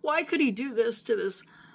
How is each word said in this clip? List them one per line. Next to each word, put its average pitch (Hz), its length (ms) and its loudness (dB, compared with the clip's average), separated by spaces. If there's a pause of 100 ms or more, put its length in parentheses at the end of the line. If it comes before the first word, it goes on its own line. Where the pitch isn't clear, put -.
Why 302 240 2
could 311 160 0
he 285 120 4
do 247 220 -6
this 226 300 0
to 233 120 0
this 190 280 -4 (320)